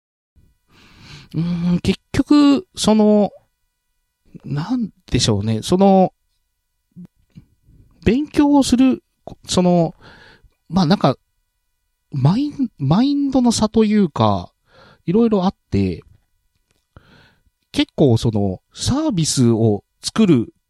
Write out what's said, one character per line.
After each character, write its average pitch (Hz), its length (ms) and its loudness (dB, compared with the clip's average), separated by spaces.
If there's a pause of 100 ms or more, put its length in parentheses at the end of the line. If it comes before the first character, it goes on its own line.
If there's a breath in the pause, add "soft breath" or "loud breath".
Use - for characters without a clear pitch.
(1300 loud breath)
う 160 60 -6
ー 175 360 -2
ん、 - 20 0
結 - 220 -4 (100)
局、 285 640 2
そ 214 220 0
の、 208 340 2 (1120)
な 160 320 -6
ん 226 140 -6 (160)
で 127 140 -4
し - 80 -2
ょ 104 100 -2
う 98 60 -6
ね、 110 180 -4
そ - 140 -2
の、 190 360 4 (1900)
勉 277 240 0
強 285 240 0
を 285 100 4
す - 140 0
る、 262 260 2 (460)
そ - 140 0
の、 175 320 2 (720 soft breath)
ま 180 140 0
あ、 160 40 0
な 185 100 2
ん - 20 -4
か、 139 180 0 (960)
マ 151 260 0
イ 294 100 -4
ン-、 277 300 -6
マ 151 240 0
イ 285 120 0
ン 285 160 -4
ド 262 100 0
の 240 100 2
差 220 180 -2
と 220 160 0
い 214 120 -2
う 196 140 0
か、 101 420 -2 (540 soft breath)
い 165 60 -4
ろ 233 140 2
い 220 40 0
ろ 196 140 -2
あ 190 40 0
っ - 60 -6 (160)
て、 95 320 -4 (1700 soft breath)
結 - 240 -4
構 123 220 4
そ 117 120 -2
の、 101 300 -6 (120)
サ 311 360 -2
ー 269 40 -2
ビ 165 140 -2
ス 120 240 2
を 107 340 0 (180)
作 - 240 -2
る 131 280 0 (160)